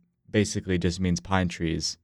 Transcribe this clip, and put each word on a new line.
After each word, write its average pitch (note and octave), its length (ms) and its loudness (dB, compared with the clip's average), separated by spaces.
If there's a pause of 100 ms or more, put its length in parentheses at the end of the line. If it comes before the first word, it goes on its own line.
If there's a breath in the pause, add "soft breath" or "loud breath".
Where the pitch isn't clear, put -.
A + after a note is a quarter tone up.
(320)
basically G2+ 460 0
just F2+ 240 0
means F2 180 2
pine F#2 300 0
trees, D#2+ 540 -4